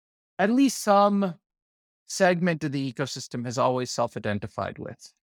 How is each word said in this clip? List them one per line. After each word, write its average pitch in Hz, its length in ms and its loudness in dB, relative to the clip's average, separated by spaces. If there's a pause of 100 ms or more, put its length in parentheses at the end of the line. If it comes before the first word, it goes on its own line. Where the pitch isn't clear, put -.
(380)
at 202 120 2
least 254 280 2
some 202 580 4 (760)
segment 175 520 2
of 147 80 -4
the 135 200 -4
ecosystem 127 540 -8
has 123 140 -4
always 127 320 0
self-identified 104 880 -4
with. - 180 -12 (280)